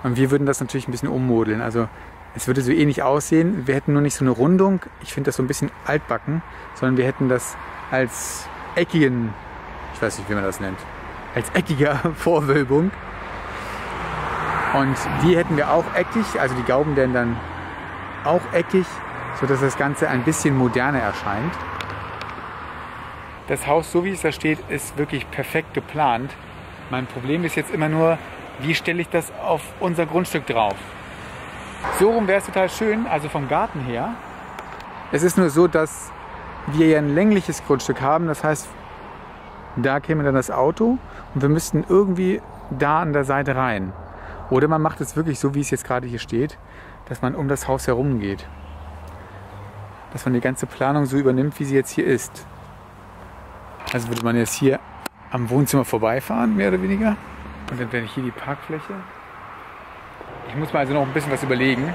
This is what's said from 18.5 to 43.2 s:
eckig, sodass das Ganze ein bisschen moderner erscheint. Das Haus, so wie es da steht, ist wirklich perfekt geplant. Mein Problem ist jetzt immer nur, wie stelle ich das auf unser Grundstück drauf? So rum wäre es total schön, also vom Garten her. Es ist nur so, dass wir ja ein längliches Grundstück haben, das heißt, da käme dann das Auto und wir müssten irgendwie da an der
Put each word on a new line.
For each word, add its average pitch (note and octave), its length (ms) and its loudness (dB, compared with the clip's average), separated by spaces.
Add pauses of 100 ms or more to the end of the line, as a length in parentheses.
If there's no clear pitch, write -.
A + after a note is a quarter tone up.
eckig, F3+ 320 2 (540)
sodass C3+ 200 2
das C3+ 180 2
Ganze C#3+ 300 0
ein B2+ 160 2
bisschen D3+ 340 4
moderner B2+ 420 4
erscheint. G#2+ 540 -2 (2000)
Das C#3 180 -2
Haus, D#3+ 240 2
so F3 140 2
wie G3 60 0
es F3+ 100 -4
da D#3 100 2
steht, D#3 280 0 (100)
ist - 280 -6
wirklich D3 320 -2
perfekt - 440 -4
geplant. C#3 580 0 (580)
Mein B2+ 160 -4
Problem C3+ 380 -2
ist E3 120 -2
jetzt D#3 160 -2
immer D#3 180 0
nur, D#3+ 280 4 (420)
wie D3+ 160 0
stelle F3 260 0
ich E3 80 -4
das E3+ 220 0 (120)
auf D#3+ 180 2 (180)
unser F3 260 2
Grundstück D#3+ 400 0
drauf? G#2+ 300 4 (1200)
So G3+ 120 8
rum A3+ 160 2
wäre G3 120 4
es F#3+ 60 -6
total F#3 240 2
schön, A3 380 0
also D3+ 200 0
vom C#3+ 200 -4
Garten E3 340 0
her. B2 320 -2 (1000)
Es C#3+ 120 2
ist F3+ 140 6
nur F3+ 120 8
so, E3 180 8
dass D#3+ 440 0 (560)
wir D#3 200 6
ja D#3 120 8
ein D3 160 2
längliches G3 500 4
Grundstück C3+ 360 2
haben, D#3 260 4
das D3+ 160 -2
heißt, D3+ 260 0 (1080)
da C3+ 220 2
käme D#3 240 0
dann C#3 120 4
das B2+ 160 2
Auto G#3+ 480 4 (340)
und C3 80 0
wir C#3 80 4
müssten D#3 400 2
irgendwie F#3 520 4 (280)
da D3 320 2
an D#3 120 0
der C#3+ 100 4